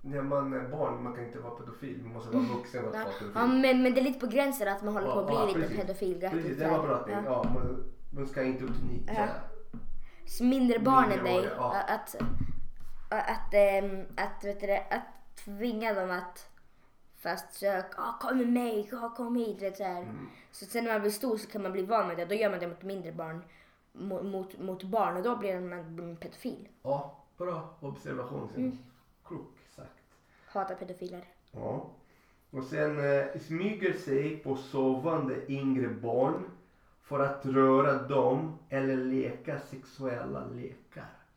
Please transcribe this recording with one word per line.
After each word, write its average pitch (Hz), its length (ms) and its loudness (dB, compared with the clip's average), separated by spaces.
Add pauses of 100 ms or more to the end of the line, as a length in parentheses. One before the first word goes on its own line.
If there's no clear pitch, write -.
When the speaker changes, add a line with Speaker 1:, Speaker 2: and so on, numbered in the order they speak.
Speaker 1:
när 139 200 -4
man 139 320 0
är 127 140 -4
barn, 123 360 -4
man 123 120 -6
kan 120 100 -8
inte 110 140 -10
vara 120 160 -10
pedofil. 123 480 -10
Man 113 100 -12
måste 113 160 -10
vara 254 140 4
Speaker 2:
Mm. 220 140 -2
Speaker 1:
vuxen 123 240 -6
för 110 80 -2
att 104 60 -4
Speaker 2:
Ja. 110 80 -4
Speaker 1:
vara 101 100 -6
pedofil. - 220 -8
Speaker 2:
Ja, 240 120 4
men, 262 360 8
men 254 100 6
det 269 80 6
är - 20 4
lite 262 160 0
på 254 80 -2
gränsen 247 400 2
att 202 160 -2
man 208 100 -2
håller 202 200 0
på 202 60 4
att 196 60 0
Speaker 1:
Ja, 233 60 0
Speaker 2:
bli 233 40 2
Speaker 1:
ja, 220 120 4
Speaker 2:
lite 180 120 2
Speaker 1:
precis. - 180 0
Speaker 2:
pedofilgrattig 185 640 -2
Speaker 1:
Precis, 143 160 -2
det 160 120 2
var 160 180 4
bra 104 100 2
Speaker 2:
här. - 60 -2
Speaker 1:
tänkt. 101 220 -4
Speaker 2:
Ja. 123 200 2
Speaker 1:
Ja, - 80 2
man, 127 300 2 (300)
man 139 140 -2
ska 131 160 -2
inte 131 200 0
utnyttja - 500 2
Speaker 2:
Ja. 214 140 2 (1000)
S-, - 160 -2
mindre 247 380 6
barn 262 240 8
än 214 60 4
dig. 196 140 4
Speaker 1:
minderåriga, 185 340 2
ja. - 160 0 (140)
Speaker 2:
att, - 280 -2 (960)
att, 220 440 0
ehm, 196 520 6 (120)
att, - 260 -4
vet 202 160 -6
du 202 80 -4
det, 202 220 2
att - 460 -6 (100)
tvinga 214 480 -2
dem 185 180 0
att - 380 -6 (680)
fast 180 360 -6
sök, 202 320 0 (120)
"Ah, 170 220 -4
kom 254 180 0
med 240 120 4
mig, 233 440 2
ah, 233 160 -6
kom 240 260 -4
hit", 208 260 -2
vet 190 120 -2
du, - 40 -14
så 208 60 -6
här. 175 180 -4
Speaker 1:
Mm. - 280 -12 (220)
Speaker 2:
Så - 140 -16
sen 233 180 -4
när 233 80 0
man 214 100 2
blir 208 100 2
stor 220 260 -2
så - 120 -10
kan 208 120 -6
man 185 100 -4
bli 185 140 -2
van 208 220 2
med 170 100 -4
det. 175 80 -2
Då 190 100 -2
gör 214 140 2
man 180 100 -2
det 175 80 -4
mot 170 160 -10
mindre 190 280 -8
barn, 160 300 -8 (520)
mo-, 185 300 -4
mot, 190 360 -6
mot 185 240 -6
barn, 190 340 2
och 180 60 -4
då 240 120 0
blir 190 240 -2
man 180 200 -8
en 170 380 -10
pedofil. - 500 -12 (160)
Speaker 1:
Ja, 139 340 -4 (200)
bra 170 420 -6
observation, 139 680 -8
Simon. 254 160 -2
Speaker 2:
Mm. 254 120 -2 (500)
Speaker 1:
Klokt - 480 -14
sagt. - 140 -18 (580)
Speaker 2:
Hatar 190 280 -4
pedofiler. 180 480 -10 (280)
Speaker 1:
Ja. - 380 -6 (640)
Och 131 120 -6
sen, 151 360 0 (200)
eh, 135 60 2 (160)
smyger 190 520 0
sig 147 440 0
på 135 180 -4
sovande 135 960 0
yngre 131 380 2
barn 117 560 2 (560)
för 139 180 -4
att 139 260 0
röra 135 480 8 (140)
dem 135 520 2 (100)
eller 135 280 0
leka 127 600 -2
sexuella - 840 -8
lekar. - 640 -12 (280)